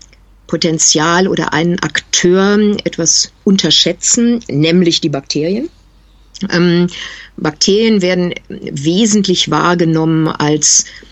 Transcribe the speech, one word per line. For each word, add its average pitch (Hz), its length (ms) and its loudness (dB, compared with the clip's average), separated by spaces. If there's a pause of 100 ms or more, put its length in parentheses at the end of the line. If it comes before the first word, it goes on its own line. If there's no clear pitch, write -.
(460)
Potenzial 165 800 0
oder - 260 -4
einen 170 280 0
Akteur 190 760 0 (280)
etwas - 480 -2 (100)
unterschätzen, 202 1040 0
nämlich 165 520 2
die 170 80 -2
Bakterien. 160 600 -4 (800)
Ähm, 175 360 2 (500)
Bakterien 208 640 0
werden 180 320 0 (160)
wesentlich 180 1040 0
wahrgenommen 160 800 2
als 151 560 0 (280)